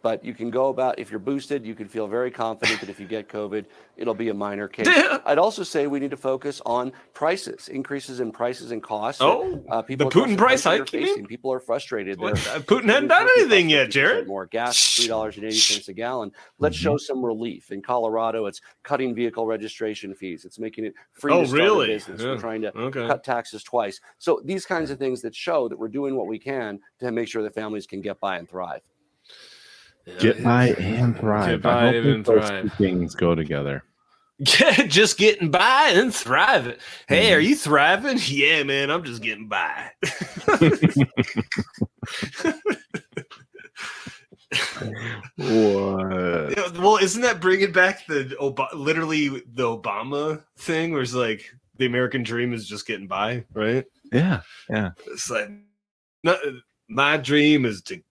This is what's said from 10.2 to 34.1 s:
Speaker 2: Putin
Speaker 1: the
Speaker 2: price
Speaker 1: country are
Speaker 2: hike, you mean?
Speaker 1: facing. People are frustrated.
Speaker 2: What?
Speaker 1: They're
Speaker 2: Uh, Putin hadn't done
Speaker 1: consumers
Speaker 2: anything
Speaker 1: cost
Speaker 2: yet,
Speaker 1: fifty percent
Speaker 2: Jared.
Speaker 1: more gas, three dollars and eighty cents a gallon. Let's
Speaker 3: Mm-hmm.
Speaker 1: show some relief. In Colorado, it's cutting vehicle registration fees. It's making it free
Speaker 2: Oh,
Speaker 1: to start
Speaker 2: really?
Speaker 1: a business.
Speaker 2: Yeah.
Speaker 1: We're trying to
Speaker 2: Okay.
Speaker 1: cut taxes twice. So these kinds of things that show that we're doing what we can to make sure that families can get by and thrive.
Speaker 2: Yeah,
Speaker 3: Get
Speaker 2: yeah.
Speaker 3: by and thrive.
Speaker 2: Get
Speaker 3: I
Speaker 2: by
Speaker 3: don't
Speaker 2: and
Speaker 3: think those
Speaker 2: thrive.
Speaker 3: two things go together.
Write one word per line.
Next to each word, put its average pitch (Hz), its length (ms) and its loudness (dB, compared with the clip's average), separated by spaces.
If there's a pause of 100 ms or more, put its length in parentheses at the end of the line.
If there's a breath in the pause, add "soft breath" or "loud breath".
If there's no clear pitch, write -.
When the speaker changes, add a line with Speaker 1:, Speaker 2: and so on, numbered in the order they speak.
Speaker 2:
Putin 214 40 0
Speaker 1:
the 196 60 2
Speaker 2:
price 254 260 4
Speaker 1:
country 175 160 4
are - 20 -6
Speaker 2:
hike, - 100 -8
you 320 60 -4
mean? 370 100 -2
Speaker 1:
facing. 392 180 -4
People 123 260 -6
are 127 80 -4
frustrated. 107 580 -4
Speaker 2:
What? 107 160 -2
Speaker 1:
They're 110 220 -2
Speaker 2:
Uh, - 20 -6
Putin 220 320 2
hadn't 285 200 4
done 415 180 6
Speaker 1:
consumers 440 240 6
Speaker 2:
anything 185 140 6
Speaker 1:
cost 156 40 2
Speaker 2:
yet, 147 160 6
Speaker 1:
fifty 135 140 2
percent 170 140 4
Speaker 2:
Jared. - 120 -2
Speaker 1:
more 95 200 -8
gas, 120 500 0
three 120 100 2
dollars 110 300 -4
and 104 100 -10
eighty 110 80 -4
cents 110 320 0
a 98 60 -14
gallon. 113 400 -6 (260 soft breath)
Let's 151 180 0
Speaker 3:
Mm-hmm. - 60 -6
Speaker 1:
show 147 140 0
some 131 280 -6
relief. 113 460 -6
In 98 100 -10
Colorado, 113 680 -2
it's - 140 -10 (220 soft breath)
cutting 131 320 -2
vehicle 113 320 -4
registration 107 680 -8
fees. 90 280 -12
It's - 140 -20
making 110 280 -8
it 98 80 -10 (180 soft breath)
free 143 200 -2
Speaker 2:
Oh, 170 100 4
Speaker 1:
to 147 40 2
start 135 160 0
Speaker 2:
really? 196 300 4
Speaker 1:
a - 20 -2
business. 101 280 -12
Speaker 2:
Yeah. 120 80 -4
Speaker 1:
We're 120 100 -6
trying 110 220 -6
to 107 140 -8
Speaker 2:
Okay. 123 300 -6
Speaker 1:
cut 127 160 -2
taxes 120 400 -6
twice. 107 380 -4 (180 soft breath)
So - 260 0
these 180 220 -6
kinds 160 240 -4
of 135 80 -10
things 127 240 -4
that 113 100 -8
show 147 360 -2
that - 100 -10
we're 113 80 -8
doing 135 300 -4
what 104 100 -4
we 107 140 -8
can 117 400 -8 (180 soft breath)
to 123 140 -6
make 117 160 -4
sure 110 160 -4
that 104 100 -8
families 107 320 -8
can 98 140 -12
get 98 180 -8
by 95 200 -4
and 85 120 -14
thrive. 87 300 -10 (1200 loud breath)
Speaker 2:
Yeah, 90 140 -18
Speaker 3:
Get 110 200 4
Speaker 2:
yeah. - 60 -8
Speaker 3:
by 123 220 6 (140)
and 113 360 0
thrive. 104 460 0
Speaker 2:
Get 120 80 4
Speaker 3:
I 120 40 4
Speaker 2:
by 120 180 6
Speaker 3:
don't - 20 2 (120)
Speaker 2:
and 110 180 2
Speaker 3:
think - 20 0
those 107 220 6
Speaker 2:
thrive. 98 160 -4
Speaker 3:
two 101 60 -2
things 90 440 0
go 85 220 2
together. 71 480 -4 (280)